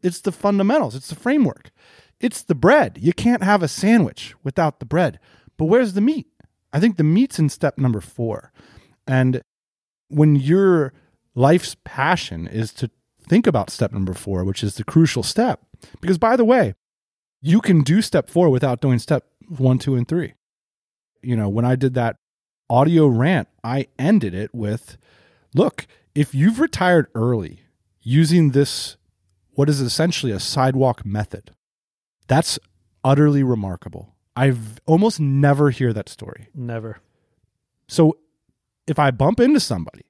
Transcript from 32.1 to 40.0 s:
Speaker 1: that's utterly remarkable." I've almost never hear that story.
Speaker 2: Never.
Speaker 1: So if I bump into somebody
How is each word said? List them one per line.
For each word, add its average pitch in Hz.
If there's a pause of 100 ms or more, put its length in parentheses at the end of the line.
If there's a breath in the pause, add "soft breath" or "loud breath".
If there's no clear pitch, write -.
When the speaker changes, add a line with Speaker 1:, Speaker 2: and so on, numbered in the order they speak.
Speaker 1:
that's - (460)
utterly 143
remarkable." 98 (200)
I've 120
almost 190
never 143
hear 123
that 104
story. -
Speaker 2:
Never. 113 (880)
Speaker 1:
So 160 (680)
if 151
I 139
bump 135
into 262
somebody -